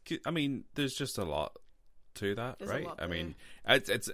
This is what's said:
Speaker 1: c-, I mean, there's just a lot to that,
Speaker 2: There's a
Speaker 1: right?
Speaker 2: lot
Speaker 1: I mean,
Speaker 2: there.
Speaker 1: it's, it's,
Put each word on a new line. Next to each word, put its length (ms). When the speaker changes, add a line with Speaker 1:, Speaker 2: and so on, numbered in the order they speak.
Speaker 1:
c-, 180
I 60
mean, 340
there's 200
just 240
a 60
lot 320
to 200
that, 220
Speaker 2:
There's 120
a 40
Speaker 1:
right? 120
Speaker 2:
lot 160
Speaker 1:
I 60
mean, 260
Speaker 2:
there. 100
Speaker 1:
it's, 120
it's, 260